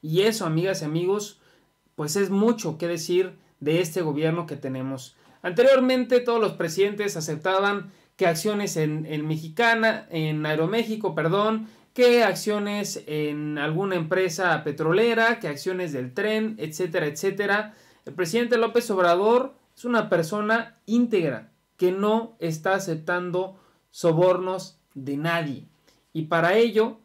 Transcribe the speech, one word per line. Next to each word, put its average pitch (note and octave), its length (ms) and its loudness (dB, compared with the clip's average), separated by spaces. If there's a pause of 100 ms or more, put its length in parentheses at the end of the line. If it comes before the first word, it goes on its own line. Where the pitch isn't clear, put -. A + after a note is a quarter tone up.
Y D#3+ 200 0
eso, A3 220 2
amigas D#3+ 380 0
y - 20 -6
amigos, F3+ 560 -2 (540)
pues D3+ 220 -4
es G3 120 2
mucho G3+ 480 0
que F3 100 -6
decir F3 520 -2 (220)
de D#3 200 2
este F3 220 -2
gobierno D#3+ 420 -2
que D3+ 120 -10
tenemos. C3 600 -8 (240)
Anteriormente, B3+ 800 4
todos A#3 180 0
los G3+ 140 2
presidentes G3 640 -2
aceptaban F#3+ 720 -2 (260)
que F#3 100 2
acciones F3+ 500 0
en, D#3 300 -2
en D3+ 200 -4
Mexicana, A3 840 0
en D#3 340 -2
Aeroméxico, F3+ 720 -2
perdón, G3+ 520 0 (280)
que A#3+ 300 6
acciones G#3 840 -2
en D3+ 500 -4
alguna D#3+ 380 -2
empresa F3 720 0
petrolera, A3 760 2
que E3 80 -6
acciones F3 460 -4
del B2+ 180 -6
Tren, G#3+ 460 -2
etcétera, E3 480 -2
etcétera. G3+ 680 -2 (300)
El - 80 -14
presidente A3+ 460 0
López A#3 320 0
Obrador G3 640 4 (200)
es - 120 -12
una A#3+ 240 0
persona G#3 720 0
íntegra G3+ 640 0 (300)
que F3+ 120 4
no G#3+ 480 0
está E3 360 -2
aceptando F3+ 840 -4 (320)
sobornos F3+ 880 2 (160)
de C#3 220 -8
nadie. D#3+ 500 -4 (460)
Y D#3+ 100 -6
para E3 320 2
ello A3 500 2